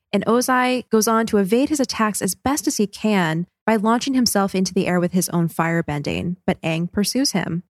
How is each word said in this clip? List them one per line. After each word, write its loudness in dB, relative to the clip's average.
and 0
Ozai 0
goes 2
on 2
to 0
evade 2
his 0
attacks -2
as -2
best -2
as -2
he 2
can 0
by 2
launching 0
himself 2
into 0
the 0
air 2
with 0
his 0
own 0
fire 0
bending, -4
but -2
Aang -2
pursues -2
him. -2